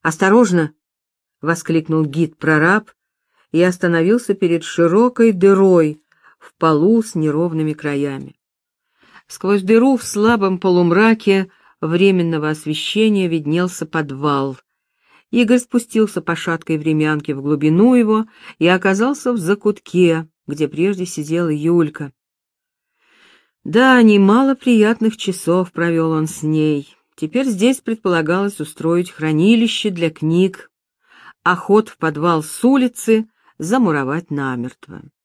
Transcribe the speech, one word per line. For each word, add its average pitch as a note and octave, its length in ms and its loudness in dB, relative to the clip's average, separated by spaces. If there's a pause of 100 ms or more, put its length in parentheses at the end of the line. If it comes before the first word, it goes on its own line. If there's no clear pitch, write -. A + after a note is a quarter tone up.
"Осторожно!" F3+ 720 2 (680)
воскликнул D#3+ 640 -2
гид-прораб D#3 840 -2 (600)
и D#3+ 100 0
остановился F3+ 720 0
перед E3+ 300 -2
широкой A3+ 680 2
дырой F#3 720 2 (380)
в - 160 -20
полу E3+ 480 2
с A3 100 -12
неровными D#3 600 -2
краями. C#3+ 640 -6 (920)
Сквозь G3 360 -2
дыру A#3 340 4
в - 60 -8
слабом G3+ 560 -2
полумраке F#3+ 920 2 (320)
временного E3 680 0
освещения F#3 800 -2
виднелся E3 580 -4
подвал. C#3 720 -4 (760)
Игорь A#3 280 2
спустился A3 600 -2
по E3+ 140 -6
шаткой E3 420 -6
времянке D3+ 580 -2
в C3+ 60 -12
глубину D#3 540 2
его A3 300 2 (340)
и D#3+ 80 2
оказался G3+ 680 0
в A#3 40 -4
закутке, F3 920 -2 (200)
где D3 200 -4
прежде F3+ 380 -4
сидела E3 440 -4
Юлька. D3+ 640 -2 (1500)
Да, B3 380 4
немало A3 520 6
приятных A3 640 0
часов F3+ 540 -2
провёл E3 400 -2
он D#3+ 160 -2
с - 160 -12
ней. D3+ 520 -2 (200)
Теперь A#3+ 320 -4
здесь A#3 320 0
предполагалось F#3+ 800 -2
устроить E3+ 500 -4
хранилище G#3 800 0
для E3+ 220 -4
книг, F3 580 -2 (760)
а F3+ 120 0
ход G#3 340 0
в - 80 -20
подвал D#3 460 -2
с - 200 -10
улицы A#3+ 640 0 (280)
замуровать D#3+ 720 -2
намертво. B2+ 720 -8 (220)